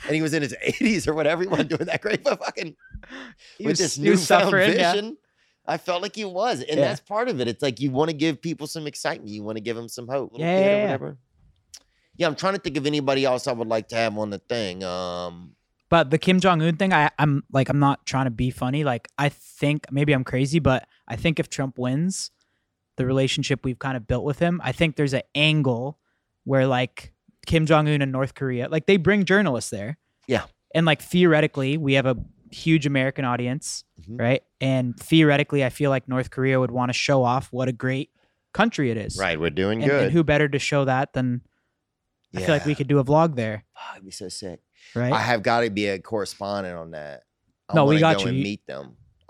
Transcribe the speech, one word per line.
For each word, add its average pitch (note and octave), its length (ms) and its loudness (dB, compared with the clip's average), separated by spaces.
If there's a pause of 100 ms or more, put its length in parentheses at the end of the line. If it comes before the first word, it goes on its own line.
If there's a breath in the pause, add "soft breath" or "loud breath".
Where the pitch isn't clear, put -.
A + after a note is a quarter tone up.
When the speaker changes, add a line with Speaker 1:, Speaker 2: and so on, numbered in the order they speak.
Speaker 1:
and D3+ 120 -2
he D#3 40 0
was D#3 140 -2
in D#3 80 0
his C3+ 180 -4
eighties - 460 0
or D#3 80 0
whatever. D#3+ 280 0
He F#3 40 0
wasn't D#3 220 0
doing D#3 160 -4
that F3 180 -4
great, G#3 220 -4
but F#3+ 200 0
fucking F3+ 300 -10 (840 loud breath)
Speaker 2:
He G#3 100 -12
Speaker 1:
with - 80 2
Speaker 2:
was, - 40 -2
Speaker 1:
this - 160 -2
Speaker 2:
he C#3+ 160 2
was F#3 180 4
Speaker 1:
newfound F3+ 180 6
Speaker 2:
suffering, G3 300 4
yeah. F3 180 2
Speaker 1:
vision, G#3+ 220 -4 (480)
I E3 120 -2
felt F3 260 -4
like G3 140 -10
he G#3+ 80 -6
was. F#3 380 -2
And C3 80 -8 (100)
Speaker 2:
Yeah. C#3 80 4
Speaker 1:
that's - 100 -4
part A3 300 -4
of E3 120 -4
it. A#2+ 60 0
It's A#2 160 -4
like C3 160 -2
you C3+ 140 -2
wanna D#3 220 0
give D3 280 -2
people D3+ 240 -8
some D3+ 220 -10
excitement. C#3+ 420 -8
You G#2 140 -10
wanna A2 160 -8
give A2 180 -6
'em A#2 100 -12
some A#2+ 200 -14
hope. C3 240 -6
Little D#3 120 -8
Speaker 2:
Yeah, F3+ 140 0
Speaker 1:
kid F#3+ 60 4
Speaker 2:
yeah, G3+ 80 4
Speaker 1:
or G3+ 60 2
Speaker 2:
yeah. G#3 80 -2
Speaker 1:
whatever. C#3 320 -6 (1000)
Yeah, E3+ 100 0
I'm D3+ 80 -2
trying F#3+ 200 -2
to G3 40 -6
think D3+ 180 -8
of C#3 80 -2
anybody C#3 400 0
else B2+ 220 0
I C3 60 -2
would A2+ 160 -4
like A2+ 220 -2
to A#2+ 40 -8
have A2+ 240 0
on G#2+ 120 -4
the G2 80 -6
thing. F#2+ 440 -6
Um, F2+ 720 -8 (340)
Speaker 2:
But D#3+ 220 4
the D#3 80 2
Kim F#3 220 2
Jong-un E3+ 380 2
thing, F#3+ 140 0
I, D3+ 240 4
I'm, C#3+ 360 2
like, C3 160 2
I'm C#3+ 100 0
not C#3 280 2
trying C3 200 -2
to B2 60 -2
be B2 180 -2
funny. C3 320 -4
Like, B2 240 -2 (120)
I C#3+ 100 2
think, - 640 -4
maybe D3 200 2
I'm C3 120 2
crazy, C3+ 340 0
but C3 300 2 (180)
I A#2 80 -8
think E3 240 0
if D#3+ 100 -4
Trump C3+ 300 -6
wins, C#3 540 -4 (640)
the B2+ 100 -2
relationship C3+ 580 0
we've B2+ 140 -4
kind C3+ 180 -6
of A2 120 -10
built B2 160 -2
with C#3+ 160 -4
him, E3+ 240 0
I C3 80 -2
think E3 240 0
there's C#3 180 0
an B2 80 -2 (140)
angle C#3+ 640 2 (420)
where, C3 240 2
like, B2+ 460 -2 (340)
Kim D#3+ 180 2
Jong-un D3+ 380 4
and C3+ 100 -2
North C3 220 -2
Korea, B2+ 340 -4
like, D#3+ 160 -2
they G3 140 6
bring F#3+ 260 2
journalists F3 460 2
there. A2 260 -8 (300)
Speaker 1:
Yeah. A#2+ 160 0 (320)
Speaker 2:
And, E3 100 2
like, D3+ 160 2
theoretically, D3+ 800 2
we C#3 160 2
have C3+ 100 4
a B2+ 140 0 (320)
huge D#3+ 360 2
American C3+ 380 0
audience, B2 580 -4 (160)
Speaker 1:
Mm-hmm. A2+ 200 -14
Speaker 2:
right? B2 240 0 (180)
And C3 380 0
theoretically, D3 680 4
I A#2+ 60 0
feel D3 200 -2
like C3 160 -2
North B2+ 240 -4
Korea C3 300 0
would B2+ 100 0
wanna B2 220 -2
show C3+ 320 2
off B2 260 0
what B2+ 180 -4
a C3 40 -2
great C3 380 -4 (420)
country F3 380 2
it A2 80 -2
is. G2+ 200 -8
Speaker 1:
Right, F2 220 0
we're E2 100 2
doing G2+ 320 0
Speaker 2:
And, C3+ 80 2
Speaker 1:
good. C#3+ 140 4
Speaker 2:
and - 80 0
who E3 100 4
better D3 280 2
to C#3 80 -2
show C#3+ 260 0
that C3 300 0
than, B2+ 260 -2 (960)
I - 60 -4
feel E3+ 120 2
like C#3+ 120 0
we D3+ 60 2
Speaker 1:
Yeah. C#3+ 40 -2
Speaker 2:
could C3+ 120 -4
do C#3+ 100 4
a C3 60 2
vlog D3+ 320 4
there. A2 280 -6 (120)
Speaker 1:
Oh, - 40 -20 (140)
it'd F#2+ 100 -20
be F#2+ 80 -18
so F#2 160 -12
sick. F2+ 320 -12 (340 soft breath)
Speaker 2:
Right? A#2+ 180 -2
Speaker 1:
I A2 80 0
have A2+ 220 0
gotta A#2 280 2
be G#2 180 -2
a G2 100 -2
correspondent G2 800 -6
on E2 160 -14
that. D2 300 -14 (480)
I - 40 0
Speaker 2:
No, - 100 6
we D3 100 6
Speaker 1:
wanna D#3 60 4
Speaker 2:
got D#3+ 180 4
Speaker 1:
go - 60 -2
Speaker 2:
you. - 40 -2
Speaker 1:
and B2+ 100 -2
Speaker 2:
You - 60 -2
Speaker 1:
meet G2+ 220 -8
them. C2+ 300 -14 (340)